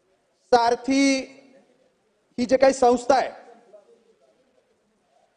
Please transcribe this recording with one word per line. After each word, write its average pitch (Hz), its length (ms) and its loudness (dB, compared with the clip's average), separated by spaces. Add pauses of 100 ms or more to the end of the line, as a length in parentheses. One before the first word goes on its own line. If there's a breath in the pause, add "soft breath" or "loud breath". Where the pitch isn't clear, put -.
(520)
सारथी 262 680 0 (1160)
ही 247 60 -4
जे 254 120 0
काही 262 160 2
संस्था 247 420 0
आहे, 190 160 -2 (2000)